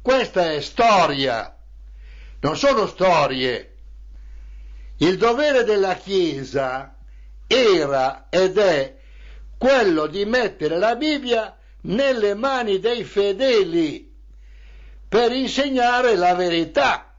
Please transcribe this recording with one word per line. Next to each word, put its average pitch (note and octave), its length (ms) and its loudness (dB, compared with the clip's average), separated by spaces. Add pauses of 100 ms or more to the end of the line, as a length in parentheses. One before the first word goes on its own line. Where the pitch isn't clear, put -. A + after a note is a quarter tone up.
Questa G3 520 0
è D3 80 -2
storia, C#3 960 0 (840)
non D3 160 -2
sono B3 300 2
storie. C3+ 880 0 (1200)
Il F3 180 2
dovere A#3+ 480 2
della G3 320 0
Chiesa C#3 1000 -4 (500)
era D3+ 840 2
ed F#3 300 2
è D#3+ 400 0 (600)
quello F#3 480 2
di F#3+ 200 -4
mettere G3 520 -2
la A3+ 180 0
Bibbia A#3+ 600 -2 (260)
nelle A3 520 0
mani A#3 440 -2
dei A3 260 -2
fedeli F#3+ 1000 0 (1040)
per A#3 240 2
insegnare B3 840 2
la F3+ 180 4
verità F3+ 840 0